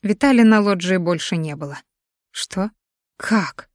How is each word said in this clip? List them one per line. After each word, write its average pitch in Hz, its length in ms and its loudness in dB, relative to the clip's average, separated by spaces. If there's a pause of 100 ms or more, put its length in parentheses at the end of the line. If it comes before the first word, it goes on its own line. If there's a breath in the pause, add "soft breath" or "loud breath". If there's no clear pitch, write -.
Виталия 233 420 4
на 220 160 6
лоджии 190 360 0
больше 170 400 -2
не 156 200 -6
было. 143 240 -12 (500)
Что? - 400 -6 (460)
Как? - 580 -4